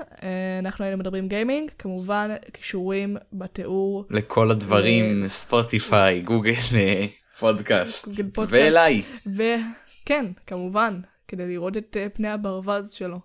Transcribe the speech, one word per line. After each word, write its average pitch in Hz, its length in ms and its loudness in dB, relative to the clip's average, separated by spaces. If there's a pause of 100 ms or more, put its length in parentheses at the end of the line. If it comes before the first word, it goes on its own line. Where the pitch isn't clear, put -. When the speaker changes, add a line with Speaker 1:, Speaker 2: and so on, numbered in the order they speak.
(220)
Speaker 1:
אה, 185 360 -6
אנחנו 190 260 -6
היינו 196 140 -4
מדברים 190 300 -4
גיימינג, 262 500 -2
כמובן, 196 520 -4 (220)
קישורים 196 640 -4 (160)
בתיאור. 190 800 -4
Speaker 2:
לכל 123 400 2
הדברים, 107 760 4
Speaker 1:
ו- 98 40 -4
Speaker 2:
ספוטיפיי, 104 960 2
גוגל, 110 280 2 (240)
אה, 98 320 2 (320)
פודקאסט. 104 720 0
Speaker 1:
גוגל 202 260 -6
פודקאסט. 214 180 -2 (120)
Speaker 2:
ואליי. 156 380 6 (340)
Speaker 1:
וכן, 226 920 -2 (200)
כמובן, 190 540 -2 (280)
כדי 180 200 -8
לראות 180 280 -6
את, 220 240 -8
אה, 202 80 -4
פני 208 200 -4
הברווז 202 640 -4
שלו. 180 340 -10